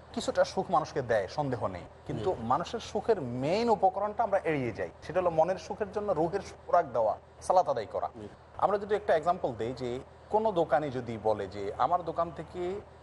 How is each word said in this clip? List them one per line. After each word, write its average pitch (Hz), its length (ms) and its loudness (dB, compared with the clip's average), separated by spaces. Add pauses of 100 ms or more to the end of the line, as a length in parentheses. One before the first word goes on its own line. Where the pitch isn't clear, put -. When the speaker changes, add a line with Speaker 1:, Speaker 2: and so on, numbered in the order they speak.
(120)
Speaker 1:
কিছুটা 254 320 0
সুখ - 260 -4
মানুষকে 156 320 2
দেয়, 110 260 2
সন্দেহ 127 380 -2
নেই, 92 160 -6 (240)
কিন্তু 151 280 -2
Speaker 2:
জি। 120 80 -10
Speaker 1:
মানুষের 151 380 0
সুখের 208 400 0
মেইন 143 500 0
উপকরণটা 202 540 2
আমরা 196 140 2
এড়িয়ে 139 340 0
যাই, 92 180 -4 (120)
সেটা 160 180 -2
হলো 180 100 2
মনের 165 280 4
সুখের 196 340 -6
জন্য 208 200 0
রুহের 170 280 0
সুরাগ - 520 0
দেওয়া, 113 260 2 (220)
সালাত 180 280 4
আদায় 117 180 -2
করা। - 220 -4 (120)
Speaker 2:
জি। 104 80 -10 (300)
Speaker 1:
আমরা 190 200 4
যদি 202 160 -2
একটা 196 220 2
এক্সাম্পল 170 360 0
দেই 117 200 -4
যে 127 280 -6 (300)
কোনো 220 220 2
দোকানি 160 380 2
যদি 117 320 -6
বলে 104 240 2
যে, 101 320 -6
"আমার 165 240 2
দোকান 170 280 -2
থেকে 180 500 -8 (220)